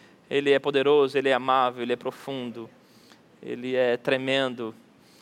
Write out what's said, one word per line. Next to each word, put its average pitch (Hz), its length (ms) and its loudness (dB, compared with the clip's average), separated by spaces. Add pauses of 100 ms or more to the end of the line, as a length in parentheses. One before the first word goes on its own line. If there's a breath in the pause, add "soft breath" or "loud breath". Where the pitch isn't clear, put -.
(300 loud breath)
Ele 143 200 2
é 139 80 6
poderoso, 139 600 2
ele 131 100 0
é 135 60 4
amável, 127 480 0
ele 120 100 -2
é 120 40 -2
profundo, 123 760 -10 (720 soft breath)
ele 123 340 -8
é 123 200 2
tremendo. 131 800 -2 (480 soft breath)